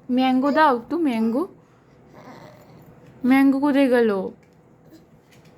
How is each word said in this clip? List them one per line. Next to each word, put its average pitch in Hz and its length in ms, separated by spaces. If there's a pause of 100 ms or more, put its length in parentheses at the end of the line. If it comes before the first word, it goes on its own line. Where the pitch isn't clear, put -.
(100)
ম্যাঙ্গো 262 400
দাও 285 260
একটু, 240 220
ম্যাঙ্গো। 240 500 (1800)
ম্যাঙ্গো 269 340
কোথায় 277 280
গেল? 220 420 (1300)